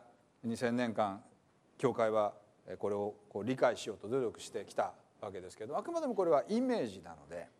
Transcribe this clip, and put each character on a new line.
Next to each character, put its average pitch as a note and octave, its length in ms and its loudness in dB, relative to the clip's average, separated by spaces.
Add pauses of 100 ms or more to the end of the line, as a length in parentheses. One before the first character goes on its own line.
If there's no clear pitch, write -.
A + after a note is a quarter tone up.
(440)
二 A2+ 120 -2
千 A#2+ 200 2
年 A#2+ 180 0
間、 G#2 280 0 (560)
教 B2 140 4
会 A2+ 180 4
は G#2+ 240 2 (440)
こ G#2 100 0
れ G#2 80 2
を G#2 180 -2 (140)
こ G#2+ 120 -6
う G2 40 -4
理 B2+ 100 0
解 B2+ 220 4
し - 100 -8
よ A2 80 -4
う - 40 -12
と G2+ 100 -10
努 C3 120 0
力 A2 200 -2
し - 100 -12
て G2+ 160 -6
き - 80 -18
た G2 180 0 (280)
わ G#2+ 100 -8
け F#2+ 100 -10
で F2+ 100 -12
す - 60 -20
け A2 100 -10
ど、 D3+ 120 -4
あ G#3+ 40 -4
く E4+ 100 -8
ま E4+ 80 -2
で D#4 60 -2
も B3 80 -2
こ F#3+ 100 2
れ E3+ 60 4
は D3+ 180 6
イ A3 120 2
メ B3+ 200 2
ー C3+ 80 0
ジ F#2+ 140 -10
な E2+ 80 -16
の D2+ 180 -18
で、 E2+ 180 -10 (140)